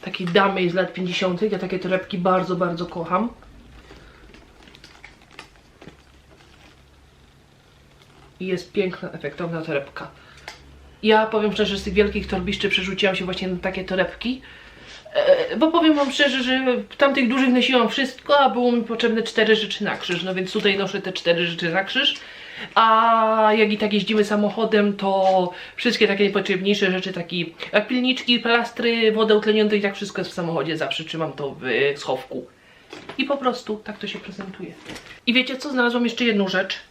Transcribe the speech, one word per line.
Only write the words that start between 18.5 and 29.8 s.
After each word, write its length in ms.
mi 120
potrzebne 400
cztery 320
rzeczy 280
na 140
krzyż. 260
No 120
więc 160
tutaj 260
noszę 240
te 120
cztery 340
rzeczy 240
na 120
krzyż. 320
A 840
jak 140
i 60
tak 160
jeździmy 320
samochodem, 720
to 540
wszystkie 320
takie 160
najpotrzebniejsze 680
rzeczy, 220
takie 320
jak 140
pilniczki, 520
plastry, 720
wodę 260
utlenioną, 320
to 60
i 60